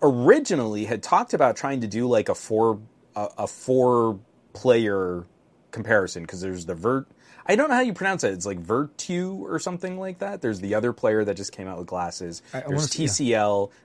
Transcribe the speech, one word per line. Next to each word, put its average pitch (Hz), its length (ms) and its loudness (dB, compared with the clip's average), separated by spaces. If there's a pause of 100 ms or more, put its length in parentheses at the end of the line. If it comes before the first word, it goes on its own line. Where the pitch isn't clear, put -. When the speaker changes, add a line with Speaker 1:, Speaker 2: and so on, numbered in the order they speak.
Speaker 1:
originally 127 840 4
had 107 180 -4
talked 214 300 2
about 135 220 4
trying 139 260 -4
to 113 60 -4
do, 113 200 -2
like, 110 220 2
a 95 60 2
four, 110 440 0 (360)
a, 104 120 -6 (120)
a 104 80 -4
four 123 720 2 (340)
player 98 720 2 (460)
comparison, 95 540 0
'cause 87 160 -10
there's 92 240 -6
the 87 100 -6
Vert-, 120 320 -2 (400)
I 196 80 4
don't 294 140 2
know 254 60 2
how 247 60 4
you 240 120 0
pronounce 185 300 -4
it. 101 100 2
It's, 87 120 -8
like, 98 160 -6
Vertu 175 800 -4
or 170 180 -6
something 185 400 -8
like 190 200 -10
that. 196 220 -8
There's 110 180 -2
the 101 160 -2
other 113 180 2
player 110 320 2
that 101 120 -2
just 98 140 -10
came 95 160 -12
out 90 100 -10
with 90 100 -10
glasses. 87 540 -6 (120)
Speaker 2:
I, 131 40 -6
I - 40 -6
Speaker 1:
There's 143 100 -6
Speaker 2:
wanna 143 160 0
see, 160 160 -4
yeah. 151 40 0
Speaker 1:
T 104 60 -2
C 123 220 0
L, 104 360 2 (140)